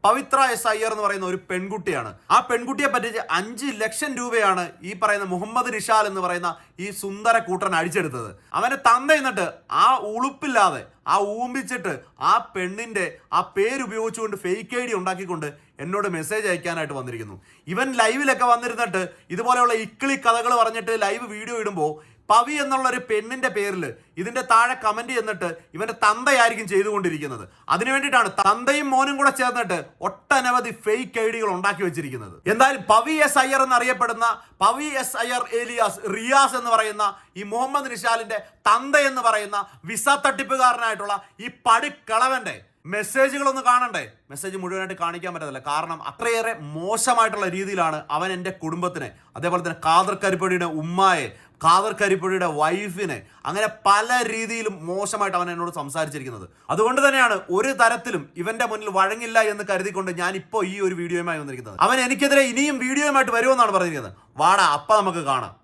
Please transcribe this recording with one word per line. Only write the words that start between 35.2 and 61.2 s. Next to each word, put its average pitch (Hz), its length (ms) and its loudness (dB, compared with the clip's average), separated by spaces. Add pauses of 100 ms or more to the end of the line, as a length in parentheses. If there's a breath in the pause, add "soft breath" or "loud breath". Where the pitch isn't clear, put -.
അയ്യർ 247 200 -2 (180)
ഏലിയാസ് 233 380 -2 (160)
റിയാസ് 262 460 2
എന്ന് 233 140 -2
പറയുന്ന 214 280 0 (360 loud breath)
ഈ 208 40 -10 (100)
മുഹമ്മദ് 269 400 -2
നിഷാലിന്റെ 226 460 -2 (300 loud breath)
തന്ത 262 260 2 (140)
എന്ന് 262 200 -2
പറയുന്ന 208 300 -2 (320 loud breath)
വിസ 226 160 -2 (180)
തട്ടിപ്പുകാരനായിട്ടുള്ള 240 920 0 (300 loud breath)
ഈ 247 40 -8 (180)
പടുക്കളവന്റെ 240 880 0 (360)
മെസ്സേജുകളൊന്ന് 269 760 0
കാണണ്ടേ? 240 320 2 (300)
മെസ്സേജ് 190 300 -8
മുഴുവനായിട്ട് 185 420 -6
കാണിക്കാൻ 170 300 -6
പറ്റത്തില്ല, 143 280 -10 (100)
കാരണം 160 280 -4 (100)
അത്രയേറെ 226 440 -2 (200)
മോശമായിട്ടുള്ള 214 720 0 (100)
രീതിയിലാണ് 175 420 -2 (160)
അവൻ 180 220 -2
എൻ്റെ 180 140 -8 (120)
കുടുംബത്തിനെ, 170 460 -6 (280 soft breath)
അതേപോലെ 175 280 -2
തന്നെ 165 200 -6
ഖാദർ 185 380 4
കരിപ്പടിയുടെ 185 440 0 (140)
ഉമ്മായെ, 175 460 2 (360 soft breath)
ഖാദർ 190 360 6
കരിപ്പടിയുടെ 185 480 2 (120)
വൈഫിനെ, 175 580 -2 (300 soft breath)
അങ്ങനെ 202 200 0 (200)
പല 214 220 6 (240)
രീതിയിലും 220 420 -4 (140)
മോശമായിട്ട് 196 500 -2
അവൻ 175 140 -2
എന്നോട് 170 260 -6
സംസാരിച്ചിരിക്കുന്നത്. 139 680 -6 (280 soft breath)
അതുകൊണ്ട് 233 320 2
തന്നെയാണ് 262 300 6 (220)
ഒരു 262 140 2 (100)
തരത്തിലും 226 420 2 (180)
ഇവന്റെ 226 300 -2
മുന്നിൽ 214 180 -6 (100)
വഴങ്ങില്ല 226 400 2 (120)
എന്ന് 208 200 -6
കരുതിക്കൊണ്ട് 185 400 -2 (100)
ഞാൻ 180 100 -2 (100)
ഇപ്പോൾ 220 200 -4 (120)
ഈ - 20 -8 (120)
ഒരു 185 140 -2
വീഡിയോയുമായി 175 400 -4